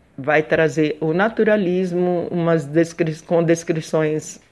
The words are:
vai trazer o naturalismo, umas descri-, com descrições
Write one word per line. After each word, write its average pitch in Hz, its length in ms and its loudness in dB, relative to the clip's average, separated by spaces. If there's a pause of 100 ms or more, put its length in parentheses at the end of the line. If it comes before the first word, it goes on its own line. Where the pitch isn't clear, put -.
(180)
vai 147 240 2
trazer 156 580 0
o 160 140 -2
naturalismo, 185 1200 0
umas 165 340 0
descri-, 160 560 0
com 170 220 0
descrições 156 960 -2 (120)